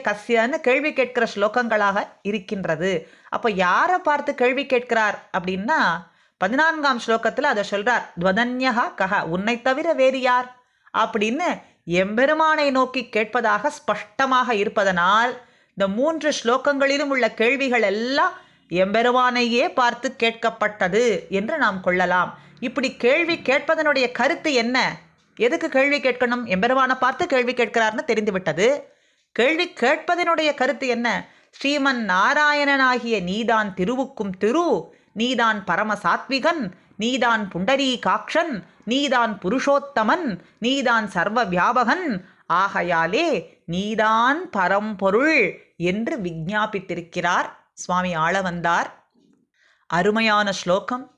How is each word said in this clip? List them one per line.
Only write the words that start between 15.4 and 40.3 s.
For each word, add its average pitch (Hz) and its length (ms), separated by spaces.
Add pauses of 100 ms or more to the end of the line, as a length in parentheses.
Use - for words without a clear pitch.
இந்த 196 120
மூன்று 294 440
ஸ்லோகங்களிலும் 277 800
உள்ள 247 200
கேள்விகள் 247 520
எல்லாம் 247 500 (360)
எம்பெருமானையே 240 1000
பார்த்து 247 420
கேட்கப்பட்டது 220 880 (260)
என்று 214 260
நாம் 208 240
கொள்ளலாம். 180 500 (300)
இப்படி 254 360
கேள்வி 320 440
கேட்பதனுடைய 285 720
கருத்து 302 420
என்ன? 240 240 (600)
எதுக்கு 302 320
கேள்வி 277 300
கேட்கணும்? 247 480
எம்பெருமானை 254 480
பார்த்து 254 320
கேள்வி 247 260
கேட்கிறார்னு 226 500
தெரிந்துவிட்டது. 196 640 (680)
கேள்வி 320 380
கேட்பதனுடைய 320 800
கருத்து 269 340
என்ன? 233 200 (460)
ஸ்ரீமன் 277 520
நாராயணனாகிய 262 1160
நீதான் 214 500
திருவுக்கும் 208 640
திரு, 302 320 (440)
நீதான் 226 500
பரம 196 320
சாத்விகன், 262 680 (340)
நீதான் 233 500
புண்டரீகாக்ஷன், 254 1080 (320)
நீதான் 247 520
புருஷோத்தமன், 269 880 (320)